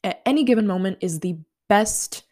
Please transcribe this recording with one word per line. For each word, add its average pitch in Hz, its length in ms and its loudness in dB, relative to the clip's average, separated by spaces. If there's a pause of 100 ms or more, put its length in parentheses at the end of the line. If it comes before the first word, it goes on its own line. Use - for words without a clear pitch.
at - 220 -6
any 285 180 2
given 226 220 4
moment 185 340 -2
is 160 200 -4
the 180 180 -4 (300)
best - 640 0